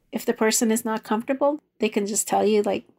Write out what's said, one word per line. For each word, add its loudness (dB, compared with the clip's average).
If -8
the 0
person 2
is 0
not -4
comfortable, -2
they 0
can 0
just -4
tell 2
you, 4
like, -2